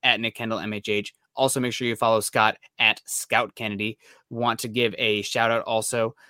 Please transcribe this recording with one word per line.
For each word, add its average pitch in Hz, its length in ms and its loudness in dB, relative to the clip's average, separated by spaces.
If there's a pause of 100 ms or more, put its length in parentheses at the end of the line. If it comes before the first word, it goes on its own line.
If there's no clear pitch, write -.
at 120 180 4
Nick 113 140 -4
Kendall 110 240 -4
M 104 140 -6
H 104 160 -8
H. 104 240 -2 (240)
Also, 131 240 2
make 123 120 -2
sure 123 140 -4
you 117 80 0
follow 113 260 2
Scott 110 360 2 (220)
at 113 280 4
Scout - 480 -2
Kennedy. 107 440 -6 (320)
Want 117 300 0
to 123 80 -6
give 113 300 0
a 107 240 2
shout 113 280 0
out 117 120 2
also, 113 520 0 (160)